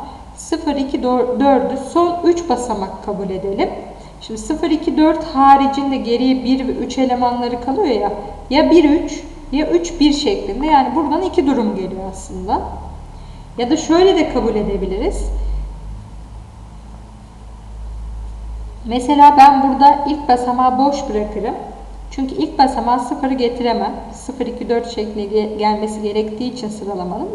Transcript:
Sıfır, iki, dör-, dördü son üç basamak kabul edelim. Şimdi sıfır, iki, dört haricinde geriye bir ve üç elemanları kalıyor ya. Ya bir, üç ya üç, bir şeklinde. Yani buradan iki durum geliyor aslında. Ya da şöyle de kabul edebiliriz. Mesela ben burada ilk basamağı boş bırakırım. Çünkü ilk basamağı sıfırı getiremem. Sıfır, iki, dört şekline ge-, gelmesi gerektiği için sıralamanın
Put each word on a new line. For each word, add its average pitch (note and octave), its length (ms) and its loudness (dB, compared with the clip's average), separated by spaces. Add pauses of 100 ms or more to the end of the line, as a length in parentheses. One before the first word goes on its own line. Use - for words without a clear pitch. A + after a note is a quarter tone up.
(360)
Sıfır, D#4 400 -4
iki, C4 280 -2
dör-, B3 360 0
dördü C4+ 400 4 (140)
son F4 300 2
üç E4+ 260 2
basamak G3+ 560 -4
kabul F#3+ 240 -4
edelim. G3 400 -2 (520)
Şimdi A3 180 -10
sıfır, D#4 320 -2
iki, D4+ 260 0
dört D#4 260 4 (120)
haricinde C4+ 600 6
geriye A#3+ 480 2
bir C4 240 2
ve - 40 -2
üç - 260 -6
elemanları B3 640 0
kalıyor C#4+ 400 0
ya. G3+ 100 0 (380)
Ya C4+ 220 4
bir, D#4+ 120 8
üç - 400 2 (280)
ya D4 160 0
üç, - 320 0
bir C#4+ 140 4
şeklinde. B3 540 -2
Yani - 280 4
buradan D4+ 260 0
iki E4+ 260 0
durum A#3 280 0
geliyor F#3 260 -6 (100)
aslında. G3 500 -6 (960)
Ya A#3+ 120 -2
da D#4 80 2
şöyle F4 380 4
de D#4+ 180 0
kabul A3+ 220 0
edebiliriz. G3+ 760 -2 (3500)
Mesela C#4 520 6
ben C4+ 260 10
burada C#4+ 440 6
ilk D4 220 -2
basamağı B3 480 2
boş C#4 180 4 (140)
bırakırım. G#3 460 -4 (560)
Çünkü C4+ 240 -4
ilk - 240 -2
basamağı B3 400 2
sıfırı C4 340 -2
getiremem. A#3+ 600 0 (200)
Sıfır, - 320 -8
iki, A3 240 -6
dört A#3 260 -2
şekline G#3+ 280 -4
ge-, G#3+ 340 -2
gelmesi G#3+ 440 -2
gerektiği G#3+ 520 -4
için G#3+ 160 -8
sıralamanın G3+ 640 -6